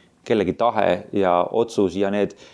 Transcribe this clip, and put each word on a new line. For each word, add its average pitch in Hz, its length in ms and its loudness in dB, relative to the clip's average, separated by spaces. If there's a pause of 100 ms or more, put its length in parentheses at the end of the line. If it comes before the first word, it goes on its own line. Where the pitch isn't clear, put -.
(220)
kellegi 98 320 0
tahe 101 540 0 (100)
ja 92 140 2 (180)
otsus 104 480 0
ja 98 160 0
need, 101 220 -2 (180)